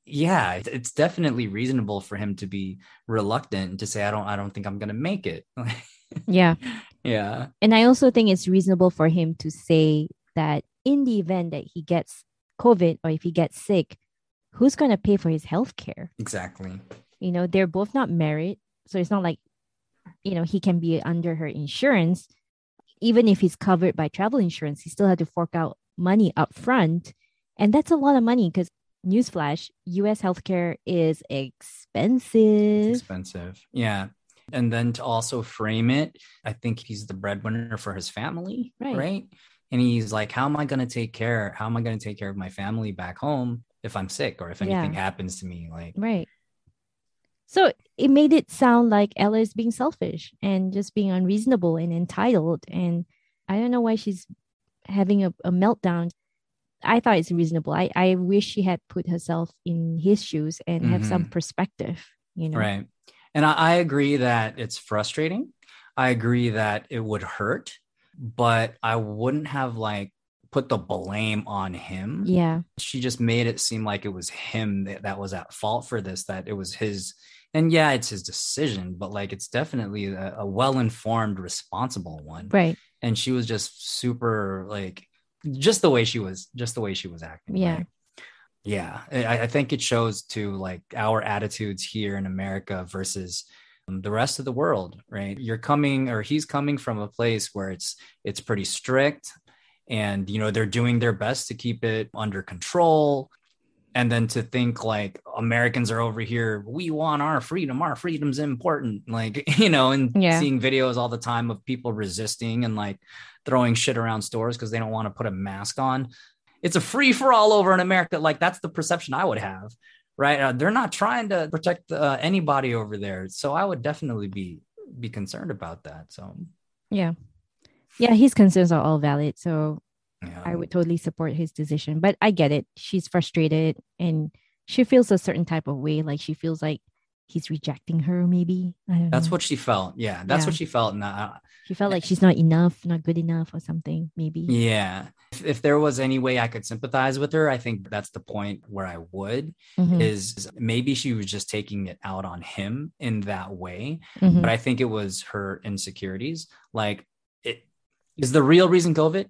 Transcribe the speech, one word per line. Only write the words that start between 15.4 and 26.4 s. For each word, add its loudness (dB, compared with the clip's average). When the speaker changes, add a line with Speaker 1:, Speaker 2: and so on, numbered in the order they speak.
Speaker 2:
healthcare? -6
Speaker 1:
Exactly. -10
Speaker 2:
You -2
know, 0
they're 4
both -2
not 0
married. 0
So -6
it's 0
not 0
like, -2
you -4
know, 0
he 0
can 2
be 2
under -2
her -6
insurance. 0
Even 6
if 6
he's 4
covered 2
by 0
travel -2
insurance, -2
he -16
still 0
had 4
to -2
fork -4
out -4
money 4
up 0